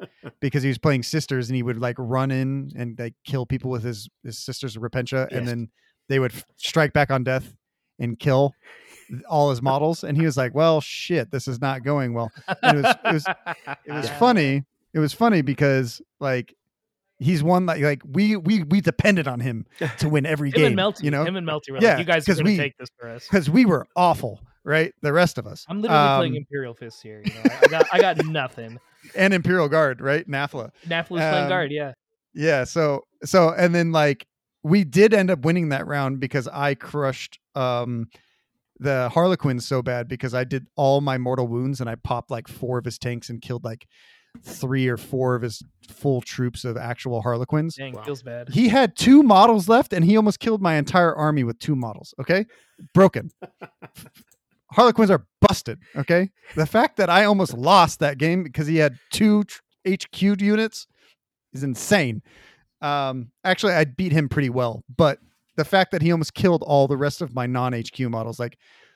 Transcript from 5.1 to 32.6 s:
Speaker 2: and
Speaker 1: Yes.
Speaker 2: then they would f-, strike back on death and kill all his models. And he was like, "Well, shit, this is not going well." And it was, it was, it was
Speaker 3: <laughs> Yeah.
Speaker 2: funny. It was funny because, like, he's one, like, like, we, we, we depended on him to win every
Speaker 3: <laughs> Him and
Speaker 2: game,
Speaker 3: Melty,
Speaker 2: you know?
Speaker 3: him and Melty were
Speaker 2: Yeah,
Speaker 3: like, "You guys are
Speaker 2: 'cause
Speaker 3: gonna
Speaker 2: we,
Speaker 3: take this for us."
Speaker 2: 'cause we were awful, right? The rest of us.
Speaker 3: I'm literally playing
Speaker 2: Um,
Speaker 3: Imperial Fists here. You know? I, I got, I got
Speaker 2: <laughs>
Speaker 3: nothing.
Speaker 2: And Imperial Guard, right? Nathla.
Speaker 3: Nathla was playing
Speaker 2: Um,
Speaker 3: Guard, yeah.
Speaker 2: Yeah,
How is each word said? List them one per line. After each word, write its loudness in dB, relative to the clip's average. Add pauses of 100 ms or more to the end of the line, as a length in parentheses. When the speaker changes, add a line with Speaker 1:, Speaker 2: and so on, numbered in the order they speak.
Speaker 2:
and -6
Speaker 1:
Yes. -4
Speaker 2:
then -8 (380)
they 0
would -2
f-, -18 (120)
strike -2
back 2
on 0
death -4 (440)
and -6
kill 2 (720)
all 2
his -4
models. 0
And -4
he 2
was 0
like, -2
"Well, 4
shit, -6
this -6
is -8
not -6
going -2
well." -6 (300)
And 4
it 2
was, 2
it 0
was, -2 (540)
it -12
was -6
Speaker 3:
<laughs> -8
Yeah. -12
Speaker 2:
funny. 2 (300)
It 0
was 0
funny 2
because, 0 (180)
like, -4 (640)
he's 0
one, 2
like, -2
like, -2
we, 0
we, 0
we 0
depended 0
on -6
him -6 (320)
to -2
win 2
every -4
Speaker 3:
<laughs> -6
Him 4
and 2
Speaker 2:
game, -
Speaker 3:
Melty, -2
Speaker 2:
you 0
know? -2
Speaker 3:
him -4
and -8
Melty -8
were -8
Speaker 2:
Yeah, 6
Speaker 3:
like, 2
"You -4
guys 0
are 2
Speaker 2:
'cause 2
Speaker 3:
gonna 2
Speaker 2:
we, 2
Speaker 3:
take -2
this -16
for -16
us." -10
Speaker 2:
'cause 2
we 6
were 0
awful, 0 (240)
right? 0
The 0
rest 2
of -10
us. -18
Speaker 3:
I'm -6
literally 4
playing 0
Speaker 2:
Um, -6
Speaker 3:
Imperial -10
Fists -18
here. -18
You -6
know? -8
I, 4
I 6
got, 2
I 4
got 2
Speaker 2:
<laughs> -
Speaker 3:
nothing. -6 (360)
Speaker 2:
And 2
Imperial 2
Guard, 0
right? -2
Nathla. -8 (160)
Speaker 3:
Nathla -6
was -2
playing 0
Speaker 2:
Um, -4
Speaker 3:
Guard, -2
yeah. -8 (420)
Speaker 2:
Yeah, 0